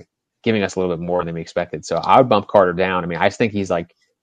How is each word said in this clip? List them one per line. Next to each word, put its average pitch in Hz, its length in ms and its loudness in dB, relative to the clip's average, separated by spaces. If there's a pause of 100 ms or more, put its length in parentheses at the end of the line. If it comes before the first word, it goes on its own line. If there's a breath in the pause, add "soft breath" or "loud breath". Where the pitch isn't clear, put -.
(440)
giving 110 200 2
us 95 120 -2
a - 40 -2
little 90 160 0
bit 85 100 -8
more 87 200 -2
than 85 100 -8
we 82 60 -6
expected. 82 420 -6
So 85 140 -4
I 92 220 4
would 127 100 4
bump 104 180 0
Carter 95 240 4
down. 92 320 -2
I 85 40 -6
mean, 85 100 -4
I 90 100 2
just 101 100 -2
think 113 140 0
he's, 101 180 -4
like, 85 240 -4 (300)